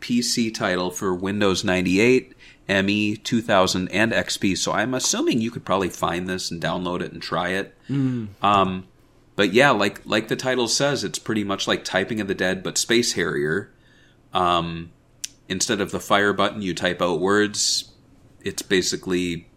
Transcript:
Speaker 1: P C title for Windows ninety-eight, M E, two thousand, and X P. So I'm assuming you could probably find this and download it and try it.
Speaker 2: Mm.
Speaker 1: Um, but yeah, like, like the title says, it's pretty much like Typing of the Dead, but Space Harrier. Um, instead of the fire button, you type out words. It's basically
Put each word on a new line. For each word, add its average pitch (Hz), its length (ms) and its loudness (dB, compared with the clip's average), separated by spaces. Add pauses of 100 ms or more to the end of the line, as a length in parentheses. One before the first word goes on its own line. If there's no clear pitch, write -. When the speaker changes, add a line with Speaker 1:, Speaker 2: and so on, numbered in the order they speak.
Speaker 1:
P 120 220 0
C 117 280 0
title 90 400 -2
for 95 240 -2
Windows 95 480 0
ninety-eight, 95 720 2 (320)
M 98 220 2
E, 104 280 0
two 113 260 -2
thousand, 92 460 2
and 107 240 0
X - 260 -2
P. 95 160 2
So - 180 -2
I'm 113 220 -2
assuming 208 480 0
you 117 80 -2
could - 160 -12
probably 92 240 2
find 87 360 -2
this 92 240 -4
and 85 100 -8
download 87 420 -2
it 78 100 -8
and 80 80 -16
try 87 300 -2
it. 98 240 -4 (160)
Speaker 2:
Mm. 127 380 -2 (140)
Speaker 1:
Um, 95 460 2 (480)
but 98 160 4
yeah, 139 180 6
like, 104 360 0
like 107 220 0
the 127 80 -2
title 127 300 -2
says, 135 380 0
it's 85 140 -6
pretty 110 260 -2
much 98 240 -4
like 98 160 -2
Typing 95 380 -2
of 95 40 -4
the 95 80 -2
Dead, 92 280 -2
but 85 160 -4
Space 117 340 2
Harrier. 80 580 -2 (640)
Um, 85 580 0 (580)
instead 101 320 -2
of 95 120 -2
the 98 80 -4
fire 101 320 4
button, 101 280 0
you 90 140 -2
type 87 260 -2
out 87 200 0
words. 104 720 2 (500)
It's - 200 -6
basically 90 960 -2